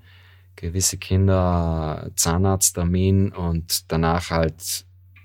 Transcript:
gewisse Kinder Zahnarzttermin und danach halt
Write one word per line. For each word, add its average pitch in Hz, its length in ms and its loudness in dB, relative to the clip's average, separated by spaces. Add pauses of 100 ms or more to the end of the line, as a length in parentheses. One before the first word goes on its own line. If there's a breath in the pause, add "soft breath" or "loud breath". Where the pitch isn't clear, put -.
(560 soft breath)
gewisse 92 420 -4
Kinder 87 1160 0
Zahnarzttermin 95 1160 2
und 85 600 -4
danach 82 380 0
halt - 560 -2 (380)